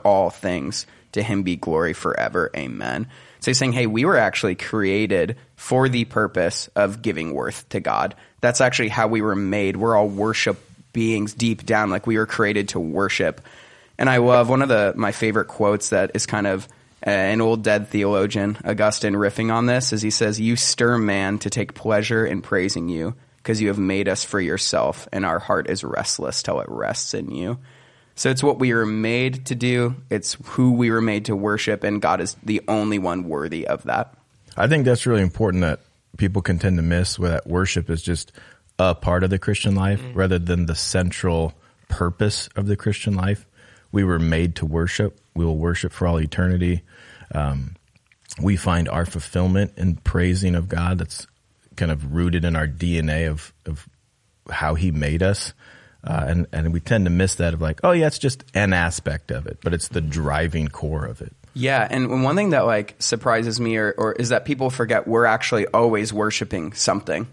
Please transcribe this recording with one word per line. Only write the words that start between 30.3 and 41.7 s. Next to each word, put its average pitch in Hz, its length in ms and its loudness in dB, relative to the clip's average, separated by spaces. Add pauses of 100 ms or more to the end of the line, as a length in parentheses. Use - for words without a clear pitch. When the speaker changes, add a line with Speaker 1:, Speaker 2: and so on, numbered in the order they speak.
Speaker 1:
who 127 280 2
we 120 180 4
were 113 120 2
made 104 240 0
to 107 100 0
worship, 104 480 -2
and 104 160 0
God 90 220 2
is 95 200 -6
the 107 260 -2
only 107 300 0
one 90 300 -2
worthy 78 380 -4
of 71 160 -2
that. 60 320 -4 (420)
Speaker 2:
I 104 100 2
think 143 200 2
that's 123 180 4
really 117 160 4
important 92 400 0
that 82 200 0 (360)
people 98 240 0
can 87 180 0
tend 90 200 2
to 82 40 2
miss, 87 360 0
where 90 140 0
that - 140 -4
worship 90 440 0
is 82 100 -2
just - 320 -4 (460)
a 90 160 4
part 90 300 0
of 92 60 0
the 98 80 2
Christian 104 360 0
life 98 280 2
Speaker 3:
Mm. 127 120 -12
Speaker 2:
rather 95 240 2
than 87 280 0
the 82 80 -2
central 87 800 -2 (340)